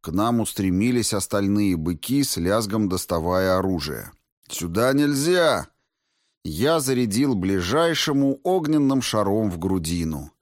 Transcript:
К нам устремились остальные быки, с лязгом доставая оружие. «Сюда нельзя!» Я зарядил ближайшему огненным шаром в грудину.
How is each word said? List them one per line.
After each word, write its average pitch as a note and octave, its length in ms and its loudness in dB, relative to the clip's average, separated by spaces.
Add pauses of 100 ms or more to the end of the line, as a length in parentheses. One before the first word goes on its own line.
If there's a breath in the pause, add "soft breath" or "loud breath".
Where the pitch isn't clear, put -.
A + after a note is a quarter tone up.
К D#2+ 60 -8
нам A#2 280 0
устремились G#2 760 0
остальные G2 600 0
быки, F2+ 460 -2
с - 140 -2
лязгом G#2 520 0
доставая F#2 680 0
оружие. D#2 540 -4 (360)
«Сюда G#2 460 0
нельзя!» D3 760 2 (760)
Я A#2+ 360 0
зарядил B2+ 540 0
ближайшему C3+ 1080 0
огненным D3+ 580 2
шаром G#2+ 480 0
в F2 80 -6
грудину. E2 760 -2 (100)